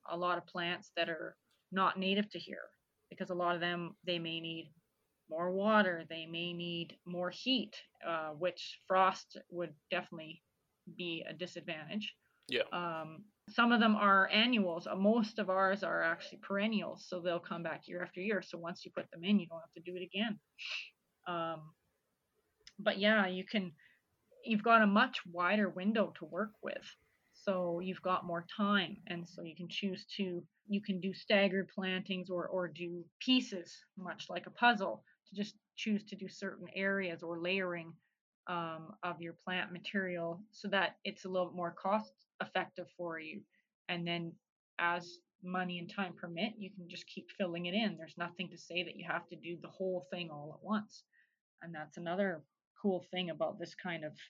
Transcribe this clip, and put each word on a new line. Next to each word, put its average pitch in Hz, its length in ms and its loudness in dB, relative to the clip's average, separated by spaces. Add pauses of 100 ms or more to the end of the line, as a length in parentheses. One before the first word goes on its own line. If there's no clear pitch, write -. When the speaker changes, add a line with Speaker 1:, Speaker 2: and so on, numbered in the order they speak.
Speaker 1:
a 170 80 -4
lot 175 200 2
of 170 100 -8
plants 175 480 -4
that 170 140 0
are - 280 -6 (340)
not 190 280 2
native 196 300 2
to 175 100 -10
here, - 300 -12 (400)
because 180 200 -8
a 180 60 -2
lot 175 200 2
of 170 60 -2
them, 175 420 -2
they 175 160 0
may 165 200 -4
need 165 340 -10 (560)
more 170 220 0
water, 190 580 4
they 165 160 -6
may 170 280 -4
need 170 520 -4
more 175 240 -2
heat, 220 460 0 (300)
uh, 160 260 -2
which 175 560 -4
frost 190 500 4 (120)
would 170 240 -6 (160)
definitely 170 540 -6 (540)
be 170 300 -4
a 165 60 -8
disadvantage. 165 840 -6 (320)
Speaker 2:
Yeah. - 260 2
Speaker 1:
Um, 165 520 -4 (240)
some 233 240 6
of 233 80 6
them 220 140 8
are 196 340 8
annuals. 208 580 4
Uh, - 80 -2
most 214 440 6
of 185 100 0
ours 190 340 4
are 170 200 2
actually - 360 -2
perennials, 196 680 0
so 180 140 -4
they'll 175 180 0
come 170 240 -6
back 160 240 -6
year 175 160 -4
after 180 180 -8
year. 196 200 2
So - 160 -12
once 170 280 -8
you - 100 -14
put - 160 -8
them 170 120 -12
in, 202 160 6
you 170 80 -2
don't 165 140 -10
have - 120 -20
to 170 80 -16
do 180 160 -8
it 180 60 -6
again. 202 360 -4 (880)
Um, 165 460 -4 (1040)
but 196 200 0
yeah, 208 280 6
you 185 180 -2
can, 185 280 -2 (720)
you've 214 180 2
got 226 200 10
a 208 40 8
much 226 380 6
wider 180 440 4
window 202 500 2
to 165 60 -8
work 185 280 -4 (100)
with. - 220 -6 (480)
So 175 480 0
you've 185 220 -6
got 185 220 2
more 170 200 -4 (100)
time, 202 420 4 (100)
and 175 200 -6
so - 160 -12
you 165 120 -10
can 175 140 -10
choose 185 360 -4 (120)
to, 175 280 -2 (220)
you 202 140 0
can 185 200 -2
do 190 120 -2
staggered 196 560 4
plantings 185 600 -4
or, 175 180 -4
or 180 200 -2
do 170 380 -6 (140)
pieces, 214 560 0 (220)
much 175 320 -10
like 180 180 -6
a - 40 -14
puzzle, 202 520 4 (240)
to - 80 -18
just 202 220 -4 (180)
choose 208 300 0
to 202 120 -12
do 208 120 -8
certain - 460 -8
areas 190 480 0
or 170 160 -6
layering, 175 540 -2 (540)
um, 165 560 -6
of 175 180 -4
your 170 120 -8
plant 180 380 -4
material 175 800 -2
so - 180 -10
that 185 360 2
it's 196 200 -8
a 185 40 -4
little 185 240 0
more 175 180 -2
cost 208 420 0 (280)
effective - 460 -4 (100)
for 165 220 -6
you. 156 240 -12 (460)
And 175 180 -2
then 170 260 -2 (460)
as 175 400 0 (240)
money 180 360 -2
and 175 140 -8
time 180 220 -4
permit, 175 420 -4
you 196 140 -10
can 175 180 -14
just 175 180 -14
keep - 240 -14
filling 175 360 -2
it 180 80 -2
in. 202 220 0
There's 160 200 -14
nothing 175 340 -6
to 170 60 -16
say 175 260 -4
that 165 140 -8
you 180 120 -10
have 170 200 -2
to 175 80 -12
do 170 240 -8
the 170 80 -12
whole 185 420 -4
thing 175 200 -6
all 147 220 -10
at - 100 -18
once. 214 420 -4 (560)
And 170 120 -12
that's 151 240 -10
another 175 460 0 (380)
cool 185 200 4 (100)
thing 180 180 -2
about 156 300 -2
this 170 160 -10
kind 165 300 -6
of 147 120 -10 (120)